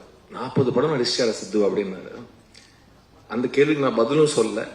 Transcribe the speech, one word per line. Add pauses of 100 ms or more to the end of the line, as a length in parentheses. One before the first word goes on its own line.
(300)
"நாற்பது
படம்
நடிச்சிட்டாரு
சித்து"
அப்படின்னாரு. (1160)
அந்த
கேள்விக்கு
நான்
பதிலும்
சொல்லல.